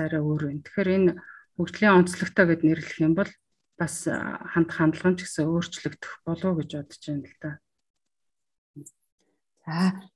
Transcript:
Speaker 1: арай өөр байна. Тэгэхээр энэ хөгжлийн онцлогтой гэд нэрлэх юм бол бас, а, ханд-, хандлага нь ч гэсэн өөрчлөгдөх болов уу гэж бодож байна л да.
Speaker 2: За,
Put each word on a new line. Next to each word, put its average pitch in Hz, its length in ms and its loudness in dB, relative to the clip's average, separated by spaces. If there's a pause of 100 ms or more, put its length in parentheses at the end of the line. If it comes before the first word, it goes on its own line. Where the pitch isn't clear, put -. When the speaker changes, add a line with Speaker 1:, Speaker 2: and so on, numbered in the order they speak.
Speaker 1:
арай 156 200 -2
өөр 151 280 -2
байна. 147 160 -10
Тэгэхээр 190 320 -2
энэ 185 120 6 (480)
хөгжлийн 185 400 4
онцлогтой - 480 2
гэд 165 160 2
нэрлэх 156 400 0
юм 160 120 4
бол 196 160 0 (480)
бас, - 320 -6
а, - 400 -6
ханд-, 165 240 2
хандлага 160 400 2
нь 180 40 -4
ч - 80 -10
гэсэн 151 200 -2
өөрчлөгдөх - 680 -4 (140)
болов 165 280 -4
уу 160 80 -2
гэж 151 120 -12
бодож 143 320 -12
байна 143 200 -6
л - 120 -20
да. 156 120 -10 (2250)
Speaker 2:
За, 160 60 -4 (420)